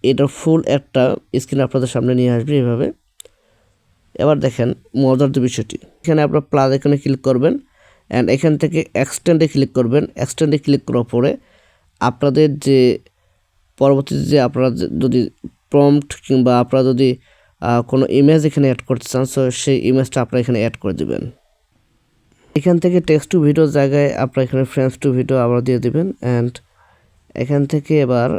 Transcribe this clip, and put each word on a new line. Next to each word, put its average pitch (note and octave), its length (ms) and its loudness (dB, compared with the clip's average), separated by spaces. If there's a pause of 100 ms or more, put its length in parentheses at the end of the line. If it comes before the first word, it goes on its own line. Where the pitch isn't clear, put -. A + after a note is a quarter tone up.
(100)
এটা C3+ 160 2 (120)
ফুল D#3+ 220 2 (160)
একটা C3+ 260 -2 (400)
স্ক্রিন C#3 240 -4
আপনাদের B2+ 280 -2
সামনে B2 240 0
নিয়ে B2 180 2
আসবে B2+ 240 -4
এইভাবে। A#2+ 260 0 (1400)
এবার D3+ 140 2 (100)
দেখেন B2 220 -2 (340)
মজার C3 320 2
যে C3+ 120 0
বিষয়টি, A#2 300 -6 (260)
এখানে D#3 240 2
আপনার C#3+ 160 -2 (100)
প্লাস C3+ 220 2
আইকনে C#3+ 300 0
ক্লিক C3+ 240 -4
করবেন C3+ 260 2 (640)
and A#2+ 180 0
এখান D#3 180 0 (100)
থেকে D#3 180 -2 (220)
এক্সটেন্ডে D#3+ 500 0
ক্লিক C3+ 260 0
করবেন। B2+ 260 2 (200)
এক্সটেন্ডে D3+ 400 -2
ক্লিক C#3 240 0
করার B2 240 -2
পরে B2 180 0 (760)
আপনাদের C#3+ 400 2 (180)
যে C3+ 140 4 (1000)
পরবর্তীতে C#3 520 0
যে D3 60 4 (100)
আপনারা C3 200 0 (100)
যে - 80 -4 (160)
যদি B2 180 0 (520)
প্রম্পট C#3+ 380 4 (160)
কিংবা B2+ 260 2 (100)
আপনারা C3 280 0
যদি, C3 180 2 (600)
আহ, A#2+ 120 2 (100)
কোনো C3 140 2 (160)
ইমেজ D3+ 280 4
এখানে C#3 220 0
অ্যাড B2 180 -4
করতে B2 240 -4
চান, C3 200 -2
so - 80 -2 (220)
সেই C3+ 160 0 (120)
ইমেজটা C3 340 0
আপনারা B2+ 180 -2
এখানে A#2+ 200 -2
অ্যাড A2+ 220 -4
করে F#2+ 180 -4
দিবেন। - 220 -6 (1300)
এখান F3 260 2
থেকে F3+ 140 2 (120)
text D3+ 220 0
to F#3 140 2
video D3+ 180 2 (120)
জায়গায় C#3+ 320 2 (160)
আপনারা C3+ 220 -4
এখানে C3 260 -2
friends C3 300 -2
to C#3+ 60 0 (100)
video C3 260 0
আবার A#2+ 220 0
দিয়ে B2 200 0
দিবেন D#3 200 -2 (300)
and A#2+ 160 -2 (880)
এখান C#3+ 200 0 (100)
থেকে D3+ 220 -2 (120)
এবার B2 320 0